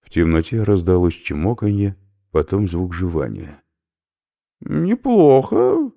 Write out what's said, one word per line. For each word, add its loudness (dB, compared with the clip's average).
В -20
темноте -2
раздалось 0
чмоканье, -4
потом -2
звук -6
жевания. -6
Неплохо 2